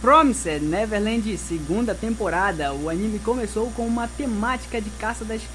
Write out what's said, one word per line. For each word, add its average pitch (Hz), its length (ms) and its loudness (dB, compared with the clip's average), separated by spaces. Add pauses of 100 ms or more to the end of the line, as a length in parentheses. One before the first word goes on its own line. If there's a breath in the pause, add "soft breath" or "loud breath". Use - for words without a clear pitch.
Promised 226 640 6
Neverland, 208 720 0
segunda 170 580 0
temporada. 185 800 0
O 147 160 -4
anime 208 300 -2
começou 226 540 -2
com 233 140 -2
uma 233 220 0
temática 240 720 -2
de 208 80 -6
caça 220 380 -6
das 220 160 -6 (120)